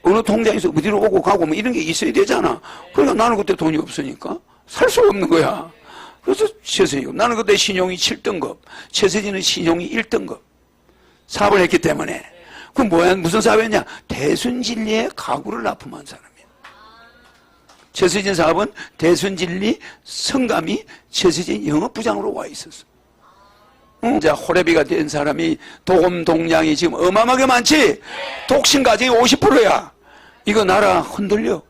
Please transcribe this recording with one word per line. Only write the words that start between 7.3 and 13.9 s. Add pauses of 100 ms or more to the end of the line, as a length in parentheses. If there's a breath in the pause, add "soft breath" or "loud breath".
그때
신용이
칠
등급, (320 loud breath)
최세진은
신용이
일
등급. (840 soft breath)
사업을
했기
때문에. (520 loud breath)
그럼
뭐야?
무슨
사업이었냐? (200 loud breath)